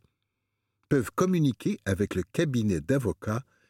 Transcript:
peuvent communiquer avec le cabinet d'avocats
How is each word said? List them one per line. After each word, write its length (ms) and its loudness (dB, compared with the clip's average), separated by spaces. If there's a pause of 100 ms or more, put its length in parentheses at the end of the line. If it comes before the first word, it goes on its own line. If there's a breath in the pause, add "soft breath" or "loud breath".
(880)
peuvent 260 0
communiquer 720 0
avec 300 -2
le 80 -2
cabinet 580 0
d'avocats 640 -2 (280)